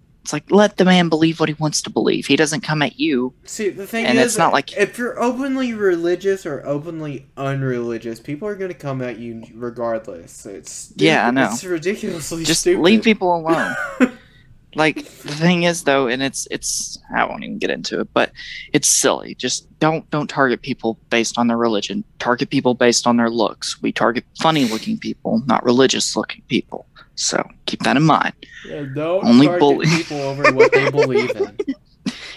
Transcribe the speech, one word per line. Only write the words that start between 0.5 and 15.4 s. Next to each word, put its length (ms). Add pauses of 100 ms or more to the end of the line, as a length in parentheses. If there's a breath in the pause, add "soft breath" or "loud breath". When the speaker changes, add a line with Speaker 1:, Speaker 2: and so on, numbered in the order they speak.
Speaker 1:
let 260
the 80
man 240
believe 320
what 80
he 60
wants 280
to 80
believe. 360
He 100
doesn't 240
come 220
at 180
you. 320 (120)
Speaker 2:
See, 260
the 160
thing 180
Speaker 1:
And 140
Speaker 2:
is, 80
Speaker 1:
it's 120
not 140
like 240
Speaker 2:
if 220
you're 200
openly 540
religious 720
or 220
openly 580 (140)
unreligious, 840
people 260
are 80
gonna 200
come 260
at 180
you 260 (100)
regardless. 880
It's 520
Speaker 1:
Yeah, 320
I 20
know. 200
Speaker 2:
it's 140
ridiculously 800
Speaker 1:
Just 180
Speaker 2:
stupid. 200
Speaker 1:
leave 200
people 320
alone. 400 (240)
Speaker 2:
<laughs> 200 (580 loud breath)
Speaker 1:
Like, 220
the 360
thing 300